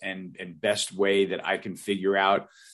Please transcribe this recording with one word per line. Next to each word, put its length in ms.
and, 380
and 180
best 320
way 360
that 200
I 120
can 180
figure 400
out 320